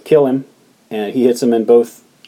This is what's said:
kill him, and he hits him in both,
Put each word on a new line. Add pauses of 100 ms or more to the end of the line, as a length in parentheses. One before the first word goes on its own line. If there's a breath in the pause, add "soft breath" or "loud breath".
kill
him, (460)
and
he
hits
him
in
both, (260)